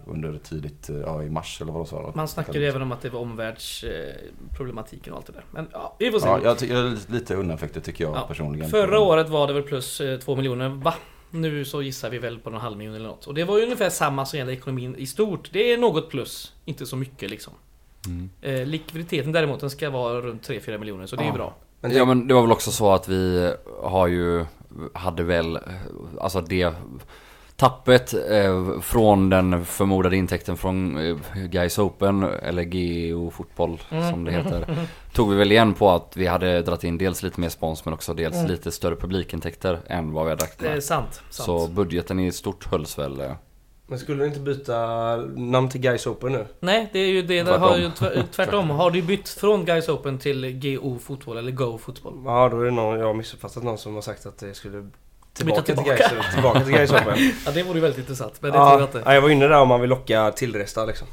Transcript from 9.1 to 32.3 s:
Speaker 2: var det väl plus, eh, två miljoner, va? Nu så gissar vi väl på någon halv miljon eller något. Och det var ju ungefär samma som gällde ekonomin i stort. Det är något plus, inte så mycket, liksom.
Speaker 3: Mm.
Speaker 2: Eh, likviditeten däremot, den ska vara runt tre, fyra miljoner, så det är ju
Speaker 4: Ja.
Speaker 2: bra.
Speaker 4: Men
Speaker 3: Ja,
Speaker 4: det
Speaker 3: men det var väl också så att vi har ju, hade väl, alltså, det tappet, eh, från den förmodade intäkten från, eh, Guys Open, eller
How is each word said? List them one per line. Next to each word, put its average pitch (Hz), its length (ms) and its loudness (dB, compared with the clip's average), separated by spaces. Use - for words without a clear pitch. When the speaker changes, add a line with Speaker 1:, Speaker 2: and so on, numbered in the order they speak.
Speaker 2:
var 147 180 2
det 143 60 -4
väl 143 100 -2
plus, 143 380 -8
eh, 131 180 -4
två 135 160 -4
miljoner, 131 340 -4
va? 139 240 -2
Nu 156 360 -4
så 143 160 -8
gissar 131 280 -8
vi 123 80 -8
väl 117 220 -8
på - 100 -14
någon 110 120 -10
halv 113 160 -8
miljon 107 180 -12
eller 110 120 -12
något. - 200 -16
Och 135 60 -12
det 160 100 -4
var 196 140 0
ju 220 60 4
ungefär 233 260 -2
samma 139 360 -2
som 156 140 -8
gällde 127 140 -6
ekonomin 131 440 -8
i 135 80 -10
stort. 202 480 -4
Det 233 200 0
är 233 40 0
något 170 320 0
plus, - 440 -10
inte 143 200 -10
så 131 100 -10
mycket, 131 340 -8
liksom. - 240 -14
Speaker 3:
Mm. 90 220 -8
Speaker 2:
Eh, 131 260 -4
likviditeten 156 640 -6
däremot, 151 280 0
den 139 100 -6
ska 143 200 -8
vara 123 320 -4
runt 113 220 -10
tre, 120 160 -8
fyra 110 180 -8
miljoner, 104 280 -10
så 110 100 -12
det 131 60 -6
är - 40 0
ju 147 60 -2
Speaker 4:
Ja. - 60 -4
Speaker 2:
bra. 107 180 -8
Speaker 4:
Men 120 100 -4
Speaker 3:
Ja, 127 80 6
Speaker 4:
det 127 60 8
Speaker 3:
men 127 220 4
det 135 60 6
var 127 80 10
väl 113 100 6
också 110 200 2
så 104 220 4
att 92 140 2
vi 90 460 2
har 92 240 2
ju, 87 380 0
hade 90 300 -4
väl, 85 360 0
alltså, 95 200 -2
det 87 320 0
tappet, 127 580 4
eh, 95 680 2
från 101 480 6
den 92 360 4
förmodade 95 520 2
intäkten 90 400 -2
från, 92 400 -2
eh, 82 80 -4
Guys 90 440 -2
Open, 98 440 2
eller 69 400 -2